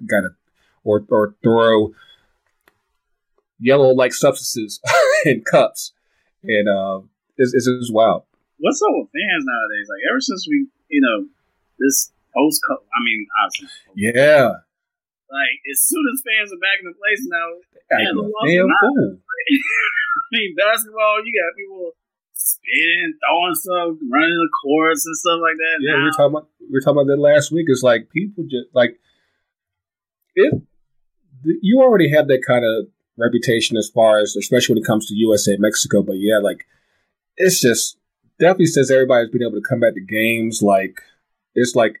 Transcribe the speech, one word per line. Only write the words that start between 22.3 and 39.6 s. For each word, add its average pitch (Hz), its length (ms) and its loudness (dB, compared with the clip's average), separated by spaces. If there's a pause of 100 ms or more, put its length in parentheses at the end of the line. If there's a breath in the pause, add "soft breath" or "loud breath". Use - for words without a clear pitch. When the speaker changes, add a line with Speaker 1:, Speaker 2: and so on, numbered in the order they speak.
Speaker 2:
spitting, 165 840 -2
throwing 170 340 -2
stuff, 175 420 -4 (140)
running 165 300 0
the 165 80 0 (140)
courts 156 440 0
and 160 100 -10
stuff 170 260 -2
like 160 140 -2
that. 160 240 -4
Speaker 1:
Yeah, 143 140 -2
we 151 40 0
Speaker 2:
Now 156 80 0
Speaker 1:
were 147 100 0
talking 143 160 2
about, 151 160 -6 (120)
we - 120 -14
were 131 80 0
talking 143 220 2
about 135 100 2
that 143 80 2
last 147 320 4
week. 165 160 -2
It's 127 140 2
like, 117 280 2
people 180 340 -8
just, 123 280 -8
like, 123 260 2 (1400)
it, 254 180 4 (920)
th-, 165 180 0
you 226 180 4
already 202 300 6
have 147 180 4
that 131 180 2
kind 123 180 2
of 110 220 -2 (300)
reputation 117 600 0
as 104 160 -4
far 110 280 4
as, 104 160 -4
especially 123 380 0
when 110 80 0
it - 40 -8
comes 107 200 -2
to 107 80 -10
U 110 200 0
S - 140 -6
A 101 40 0
and 95 80 -2
Mexico. 104 420 0
But 95 160 -6
yeah, 104 200 0
like, 98 280 -2 (720)
it's 180 240 0
just - 360 0 (420)
definitely 175 280 4
since 135 240 0
everybody's 127 400 2
been 123 120 -2
able 107 180 -4